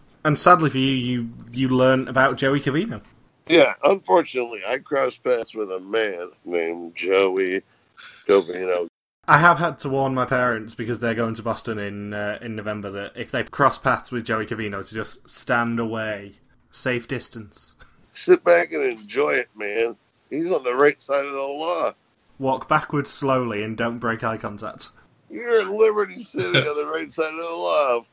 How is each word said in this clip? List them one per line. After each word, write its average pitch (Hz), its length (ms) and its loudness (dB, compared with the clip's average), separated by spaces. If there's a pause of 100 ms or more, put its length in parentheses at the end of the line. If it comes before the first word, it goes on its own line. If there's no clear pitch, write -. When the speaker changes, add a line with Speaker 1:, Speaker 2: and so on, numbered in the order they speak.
(240)
Speaker 1:
And 151 140 2
sadly 165 320 6
for 127 80 -2
you, 135 160 2
you, 123 360 -2 (220)
you 127 180 0
learn 131 380 4
about 131 300 4
Joey 139 220 2
Covino. 151 420 -2 (460)
Speaker 2:
Yeah, 143 260 6 (100)
unfortunately, 139 840 2
I 123 100 -2
crossed 135 460 -2
paths 120 320 0
with 104 160 -4
a 92 80 -6
man 95 500 -2 (160)
named 85 500 -4
Joey 95 680 2 (640)
Covino. 90 600 2 (420)
Speaker 1:
I 147 100 8
have 165 180 6
had 170 220 -2
to 147 100 -6
warn 135 240 0
my 127 100 0
parents, 120 500 -2
because 113 280 -6
they're 117 120 0
going 113 220 -2
to 110 80 -14
Boston 110 360 -6
in, 101 340 -8
uh, 104 280 -6
in 113 140 -10
November, 104 360 -6
that 101 260 -10
if 117 120 -10
they 123 140 -4
cross - 340 2
paths - 320 -2
with 117 160 -6
Joey 110 200 -2
Covino, 104 420 -8
to 107 80 -14
just - 340 -10
stand 117 520 -2
away. 110 540 -6 (360)
Safe 123 380 -4
distance. - 640 -10 (380)
Speaker 2:
Sit - 320 4
back 170 260 4
and 156 120 -2
enjoy 120 480 -2
it, 127 220 -2
man. 107 440 -2 (320)
He's 165 220 -4
on 147 120 -2
the 123 120 -2
right 143 260 4
side 139 240 -2
of 143 80 -8
the 135 80 -4
law. 147 520 -4 (460)
Speaker 1:
Walk 131 300 -2
backwards 147 400 0
slowly 127 540 0
and 110 120 -6
don't 117 240 -2
break 113 240 -2
eye 113 140 -2
contact. 107 520 -10 (400)
Speaker 2:
You're 226 320 2
in 196 160 -4
Liberty 214 440 2
City 180 360 -2
on 147 200 0
the 151 120 -4
right 156 220 -6
side 156 220 -4
of 160 60 -10
the 165 40 -8
law. 165 680 0